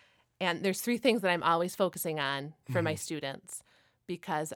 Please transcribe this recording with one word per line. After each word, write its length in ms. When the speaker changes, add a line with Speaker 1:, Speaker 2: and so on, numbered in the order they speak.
Speaker 1:
And 220
there's 200
three 160
things 240
that 80
I'm 120
always 320
focusing 460
on 320
for 120
my 100
Speaker 2:
Mm-hmm. 60
Speaker 1:
students, 640
because 500